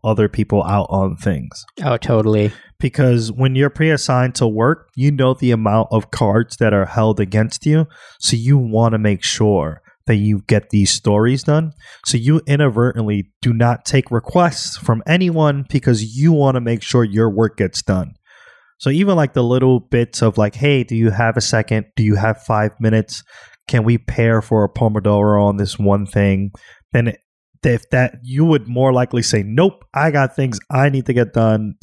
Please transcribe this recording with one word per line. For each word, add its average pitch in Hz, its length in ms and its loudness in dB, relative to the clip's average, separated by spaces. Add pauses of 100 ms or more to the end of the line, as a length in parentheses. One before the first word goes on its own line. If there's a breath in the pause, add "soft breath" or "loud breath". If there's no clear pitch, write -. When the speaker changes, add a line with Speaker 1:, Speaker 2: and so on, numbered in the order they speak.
Speaker 1:
other 107 260 0
people 104 340 -2
out 98 260 0
on 95 280 -2
things. - 480 -8 (180)
Speaker 2:
Oh, 127 140 -2
totally. 107 540 0 (280 loud breath)
Speaker 1:
Because 120 520 0
when 131 240 -2
you're 135 160 0
pre-assigned 135 640 0
to 120 120 0
work, 113 480 -2
you 135 160 0
know 131 220 0
the 127 180 -2
amount 110 400 0
of 107 200 -2
cards 110 460 -2
that 110 160 2
are 98 120 2
held 110 340 0
against 107 460 -4
you, 156 220 2 (320 loud breath)
so - 180 -2
you 127 200 2
wanna 113 420 0
make 104 240 -2
sure 90 580 -2 (240 soft breath)
that 113 120 2
you 104 300 0
get 107 220 0
these 101 220 2
stories 110 520 0
done. 156 300 0 (320 loud breath)
So - 120 -2
you 143 300 2
inadvertently 117 840 0 (100)
do 123 100 0
not 120 320 0
take - 280 -2
requests 151 680 -2
from 113 300 -2
anyone 156 600 0
because 113 480 0
you 151 160 4
wanna 135 300 2
make 117 220 -2
sure 120 200 0
your 110 260 0
work 107 280 -2
gets - 240 -2
done. 92 320 -4 (680 soft breath)
So 135 120 -2
even, 190 240 2
like, 151 180 0
the 127 100 0
little 127 360 2
bits - 420 -4
of, 110 160 2
like, 104 160 0
"Hey, 139 300 0
do 113 120 -6
you 113 140 2
have 113 260 0
a 117 60 0
second? 110 540 -2
Do 113 80 0
you 107 100 2
have 107 300 -2
five 107 360 -2
minutes? 110 440 -2 (440 loud breath)
Can 120 160 0
we 117 140 2
pair 113 420 0
for 107 240 0
a 101 60 0
Pomodoro 104 760 2
on 101 140 2
this 101 220 -4
one 101 260 0
thing?" 98 460 0 (420 loud breath)
Then 117 200 0 (500)
if 120 260 -2
that, 127 340 0
you 131 220 0
would 143 220 2
more 127 260 2
likely 123 300 0
say, 107 200 -2
"Nope, 139 400 0 (120)
I 151 160 0
got 139 240 0
things 127 240 -4 (100)
I 139 200 2
need 135 180 -2
to 131 60 0
get 120 200 0
done, 110 500 0